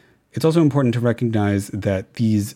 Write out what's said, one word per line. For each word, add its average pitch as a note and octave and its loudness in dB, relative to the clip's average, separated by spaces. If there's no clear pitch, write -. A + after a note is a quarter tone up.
It's C3 -6
also D#3+ 2
important C3+ 2
to A#2+ -4
recognize A2 0
that G2 -4
these G#2+ 0